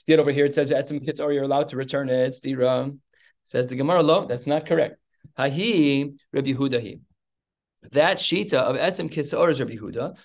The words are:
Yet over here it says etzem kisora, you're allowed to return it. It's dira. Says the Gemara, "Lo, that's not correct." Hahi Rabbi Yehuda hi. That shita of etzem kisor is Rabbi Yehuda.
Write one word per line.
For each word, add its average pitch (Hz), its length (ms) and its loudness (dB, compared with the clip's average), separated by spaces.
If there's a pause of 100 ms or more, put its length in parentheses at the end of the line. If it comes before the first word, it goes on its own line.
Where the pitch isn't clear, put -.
Yet 156 140 8
over 143 120 4
here 143 140 4
it 143 80 0
says 143 180 2
etzem 139 360 -2
kisora, 147 260 -2
you're 139 100 0
allowed 139 260 0
to 123 80 -8
return 135 320 -4
it. 127 180 2
It's 131 140 -6
dira. 131 500 0 (540)
Says 127 220 -2
the 123 80 -8
Gemara, 156 280 2
"Lo, 160 240 4
that's 120 200 -6
not 156 180 -2
correct." 160 320 0 (400)
Hahi 143 720 2 (220)
Rabbi 135 180 -2
Yehuda 127 300 -2
hi. 92 180 -14 (920)
That 160 240 4
shita 196 380 -2
of 127 200 2
etzem 160 340 -2
kisor 165 400 0
is 139 100 0
Rabbi 117 160 -6
Yehuda. 113 500 -8